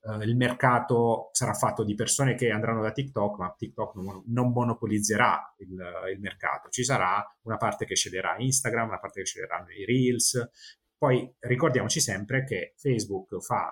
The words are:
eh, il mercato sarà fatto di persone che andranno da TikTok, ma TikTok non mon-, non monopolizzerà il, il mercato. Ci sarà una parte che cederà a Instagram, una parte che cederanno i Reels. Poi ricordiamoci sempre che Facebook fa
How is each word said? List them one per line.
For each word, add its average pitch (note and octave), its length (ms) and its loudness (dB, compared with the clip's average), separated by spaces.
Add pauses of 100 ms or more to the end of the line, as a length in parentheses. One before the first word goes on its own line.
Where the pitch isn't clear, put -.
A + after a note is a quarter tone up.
eh, G#2+ 200 -4
il A#2 120 4
mercato A#2+ 960 4
sarà A2+ 200 0
fatto A2 320 0
di G#2 100 0
persone A#2 400 2
che A#2 160 2
andranno A2 320 0
da A2 100 -2
TikTok, G#2 460 -2
ma F2+ 180 -6
TikTok - 380 -8
non F#2+ 100 -10
mon-, F#2+ 240 -10
non B2 240 2
monopolizzerà A2 1040 2
il, F#2+ 100 -18 (460)
il F#2+ 60 -12
mercato. F2 500 -6
Ci B2+ 120 -4
sarà G#2 400 2 (200)
una A2 160 -4
parte A2 260 -2
che F#2+ 100 -6
cederà F#2 400 -2
a A2 80 -6
Instagram, A#2 460 0
una F#2 100 -6
parte G2 220 -12
che F#2 60 -6
cederanno F2 440 -8
i F#2 140 -12
Reels. B2 640 2 (480)
Poi B2+ 440 2
ricordiamoci B2 600 0
sempre A2 440 0
che A2 320 -6
Facebook G2 680 -2
fa G2 280 -2